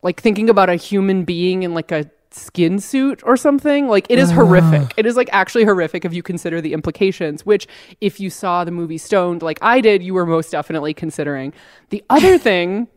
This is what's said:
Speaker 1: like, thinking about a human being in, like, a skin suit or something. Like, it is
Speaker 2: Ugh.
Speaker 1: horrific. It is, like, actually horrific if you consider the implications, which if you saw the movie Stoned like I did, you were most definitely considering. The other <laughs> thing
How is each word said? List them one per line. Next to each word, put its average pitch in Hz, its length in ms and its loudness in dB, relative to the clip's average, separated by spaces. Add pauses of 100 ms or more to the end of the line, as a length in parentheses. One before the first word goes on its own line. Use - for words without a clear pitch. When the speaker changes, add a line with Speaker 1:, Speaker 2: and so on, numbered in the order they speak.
Speaker 1:
like, 180 180 -6
thinking 214 300 0
about 196 180 6
a 175 100 2
human 190 480 -2
being 180 360 -2
in, 175 140 -6
like, 160 160 -6
a 151 180 -4 (220)
skin 180 480 -2
suit 269 440 -4
or 247 140 2
something. 285 500 0
Like, 208 220 0
it 247 80 2
is - 140 4
Speaker 2:
Ugh. 170 40 2
Speaker 1:
horrific. 165 640 4
It 214 80 0
is, 233 100 0
like, 247 160 0
actually 196 320 2
horrific 185 420 0
if 170 80 -6
you 170 100 -8
consider 170 360 -6
the 156 140 -6
implications, 156 720 -4
which 202 220 0 (340)
if 202 180 -4
you 190 120 -8
saw 180 320 -4
the 175 80 -6
movie 165 260 -8
Stoned 175 460 -2
like 160 180 -6
I 240 180 4
did, 208 220 4
you 185 140 -6
were 180 100 0
most 165 260 -2
definitely 151 440 -6
considering. 143 580 -8 (380)
The 202 180 -8
other 349 280 6
<laughs> - 20 4
thing 190 580 0